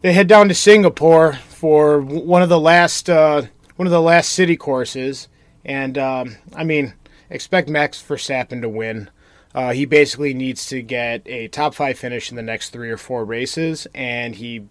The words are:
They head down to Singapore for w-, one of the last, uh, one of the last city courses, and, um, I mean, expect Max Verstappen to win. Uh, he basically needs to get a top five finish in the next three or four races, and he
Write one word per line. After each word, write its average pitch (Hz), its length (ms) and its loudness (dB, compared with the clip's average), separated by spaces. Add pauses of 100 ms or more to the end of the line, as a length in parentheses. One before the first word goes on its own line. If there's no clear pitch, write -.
They 180 100 2
head 185 160 4
down 208 220 8
to 180 40 0
Singapore 160 800 6 (140)
for 151 540 2
w-, 139 200 -8
one 175 200 4
of 175 80 2
the 170 100 4
last, 170 500 2
uh, 156 340 4 (340)
one 185 100 -4
of 175 40 0
the 170 100 2
last 165 320 2
city 170 240 0
courses, 131 720 -8 (340)
and, 135 340 -8
um, 131 380 -6 (180)
I 160 120 -8
mean, 147 300 -2 (340)
expect - 400 -4
Max 147 320 -4
Verstappen 127 600 -8
to 117 60 -8
win. 110 420 -10 (440)
Uh, 127 180 -4
he 135 140 -4
basically 143 480 0
needs 131 340 -8
to 131 140 -10
get 120 460 -8
a 117 200 -12
top 151 280 -6
five 135 220 -6
finish 123 320 -12
in 123 60 -16
the 117 60 -12
next 113 300 -10
three 120 180 -14
or 113 80 -8
four 120 260 -8
races, 135 720 -6
and 120 420 -8
he 113 360 -14